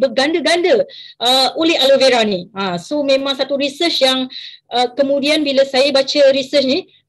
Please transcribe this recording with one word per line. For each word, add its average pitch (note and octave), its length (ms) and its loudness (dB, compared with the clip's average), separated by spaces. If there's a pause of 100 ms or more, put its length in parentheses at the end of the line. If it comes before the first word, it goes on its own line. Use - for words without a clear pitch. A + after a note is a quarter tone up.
berganda-ganda, D4 800 0 (400)
uh, B3+ 320 0
oleh E4 240 0
aloe C4 240 4
vera B3 240 2
ni. F#3 320 -4
Ha, F#3 240 -4
so D4 240 -4
memang C4+ 320 -2
satu C4+ 160 -4
research C#4+ 480 -2
yang, C4 240 0 (480)
uh, B3 240 0
kemudian C#4+ 480 0
bila C4+ 160 2
saya C4+ 320 0
baca C4+ 400 2
research C4+ 320 0
ni, D4 240 -2 (200)